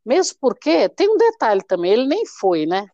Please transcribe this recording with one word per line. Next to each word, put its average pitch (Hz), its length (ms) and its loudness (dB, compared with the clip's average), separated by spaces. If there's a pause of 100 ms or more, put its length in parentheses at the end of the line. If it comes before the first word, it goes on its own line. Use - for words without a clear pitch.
Mesmo 311 360 -2
porque, 294 480 0
tem - 200 -2
um 440 80 2
detalhe 294 500 0
também, 180 240 -2
ele 247 160 2
nem 392 180 -2
foi, 170 400 -2
né? 190 280 -4